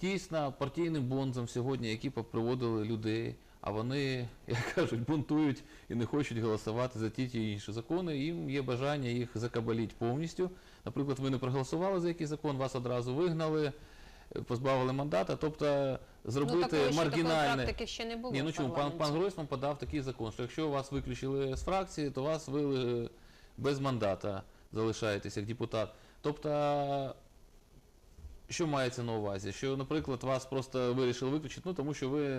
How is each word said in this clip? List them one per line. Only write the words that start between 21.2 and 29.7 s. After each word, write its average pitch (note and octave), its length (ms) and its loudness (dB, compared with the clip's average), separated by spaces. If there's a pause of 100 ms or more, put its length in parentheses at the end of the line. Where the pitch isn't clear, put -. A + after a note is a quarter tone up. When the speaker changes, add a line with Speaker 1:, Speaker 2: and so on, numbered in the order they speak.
Speaker 1:
з - 80 -4
фракції, F3 460 -2
то C3 120 -2
вас D3+ 260 -2
ви-, C3 560 2
е, A#2 40 -6 (480)
без C3+ 240 2
мандата G#2 640 0 (300)
залишаєтесь G#2+ 640 0
як G#2 100 -2
депутат. A2+ 440 -2 (300)
Тобто, D3 920 0 (1300)
що E3 180 -2
мається C3 360 0
на A#2 100 -2
увазі? G2+ 400 -2
Що, C3+ 240 -2